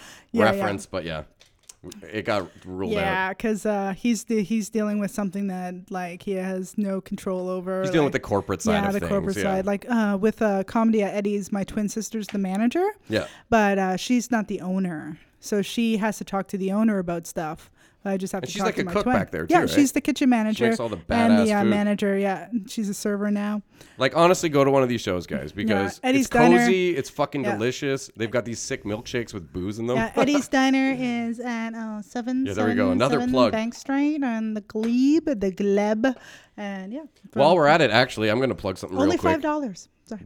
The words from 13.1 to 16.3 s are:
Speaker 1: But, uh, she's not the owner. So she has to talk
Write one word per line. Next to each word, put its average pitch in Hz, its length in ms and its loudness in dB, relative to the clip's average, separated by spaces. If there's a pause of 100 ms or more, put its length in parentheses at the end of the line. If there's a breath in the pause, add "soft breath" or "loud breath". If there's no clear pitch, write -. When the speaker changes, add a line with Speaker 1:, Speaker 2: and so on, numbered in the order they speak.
Speaker 1:
But, 208 260 4
uh, 185 200 0
she's 247 340 0
not 220 160 0
the 190 140 -6
owner. 180 580 -4 (200)
So 208 220 -2
she 226 360 0
has 208 200 -2
to - 60 -12
talk 196 240 -4